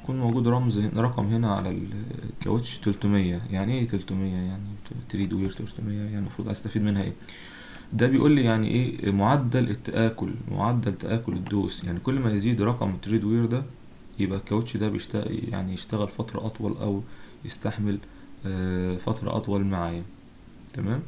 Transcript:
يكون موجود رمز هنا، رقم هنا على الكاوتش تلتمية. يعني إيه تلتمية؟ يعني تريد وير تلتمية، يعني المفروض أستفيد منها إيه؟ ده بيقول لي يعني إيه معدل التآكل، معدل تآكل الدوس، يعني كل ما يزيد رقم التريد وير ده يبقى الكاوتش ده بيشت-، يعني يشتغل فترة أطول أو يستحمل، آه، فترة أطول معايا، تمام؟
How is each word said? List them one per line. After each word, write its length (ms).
يكون 160
موجود 280
رمز 320
هنا، 220
رقم 240
هنا 300
على 220
الكاوتش 400
تلتمية. 640
يعني 280
إيه 80
تلتمية؟ 480
يعني 280
تريد 240
وير 160
تلتمية، 520
يعني 160
المفروض 320
أستفيد 340
منها 200
إيه؟ 100
ده 140
بيقول 240
لي 120
يعني 240
إيه 440
معدل 580
التآكل، 600
معدل 440
تآكل 380
الدوس، 500
يعني 160
كل 200
ما 120
يزيد 300
رقم 280
التريد 340
وير 220
ده 180
يبقى 200
الكاوتش 380
ده 120
بيشت-، 380
يعني 220
يشتغل 340
فترة 380
أطول 360
أو 200
يستحمل، 520
آه، 520
فترة 400
أطول 280
معايا، 380
تمام؟ 340